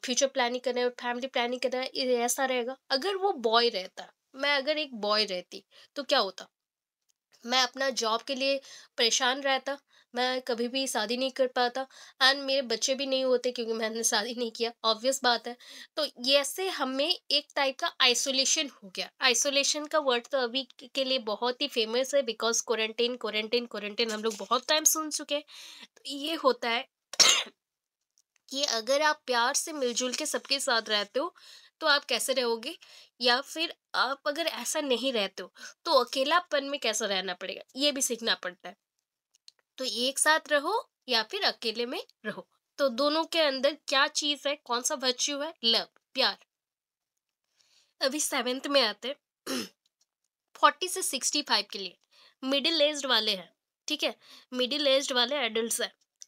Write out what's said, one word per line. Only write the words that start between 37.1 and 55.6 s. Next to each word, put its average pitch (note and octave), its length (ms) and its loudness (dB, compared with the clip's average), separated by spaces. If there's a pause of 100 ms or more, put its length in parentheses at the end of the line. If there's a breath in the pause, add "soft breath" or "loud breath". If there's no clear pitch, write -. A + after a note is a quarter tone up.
पड़ेगा, - 280 -10 (140)
ये C#4+ 160 4
भी C4 100 -4
सीखना A3+ 320 0
पड़ता F3+ 340 -8
है। - 80 -16 (1040)
तो C4 60 -8
एक B3 340 -2
साथ D#4 300 6
रहो D#4 420 0 (180)
या A3+ 140 2
फिर F#4+ 200 -6
अकेले A#3+ 440 -2
में E4+ 180 -8 (220)
रहो, F#3+ 220 -10 (300)
तो C#4 100 4
दोनों D4 360 2
के E4 160 0
अंदर C#4 380 2 (100)
क्या C#4 180 6
चीज़ D4 420 -2
है, D4 80 -2
कौन A#3+ 260 -4
सा D4+ 120 -2
वर्च्यू C4 460 -2
है? D#4+ 140 -6 (100)
लव, A3 220 2 (280)
प्यार। A3 240 0 (1600 soft breath)
अभी C#4+ 200 0
सेवेंथ B3+ 460 -2
में C#4+ 160 6
आते A3 260 -2
हैं, C#4+ 80 -8 (300)
<clears throat> - 1080 -12
फ़ोर्टी D4+ 340 4
से F#4 140 -4
सिक्सटी C#4+ 400 -2
फ़ाइव G#3+ 300 0
के G#3 60 -8
लिए F3+ 200 -12 (460 soft breath)
मिडिल C#4+ 380 2
एज्ड D4 240 2
वाले G#3+ 300 2
हैं, F3 180 -16 (340)
ठीक D4 140 -4
है, C#4 140 -2 (360 loud breath)
मिडिल B3+ 340 -2
एज्ड C4+ 260 4
वाले B3 240 2
एडल्ट्स A3+ 440 -2